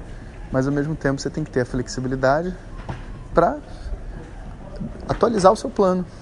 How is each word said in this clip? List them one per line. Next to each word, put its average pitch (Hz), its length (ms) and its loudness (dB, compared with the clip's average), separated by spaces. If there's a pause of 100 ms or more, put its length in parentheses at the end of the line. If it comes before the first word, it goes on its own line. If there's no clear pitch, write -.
(500)
mas 131 160 2
ao 143 60 2
mesmo 147 220 0
tempo 139 260 0
você - 80 -2
tem - 140 -4
que 151 80 -6
ter 127 120 2
a 120 40 0
flexibilidade 131 880 0 (800)
pra 208 240 4 (1500)
atualizar 202 440 6
o 214 40 4
seu 262 140 -4
plano 185 360 4 (160)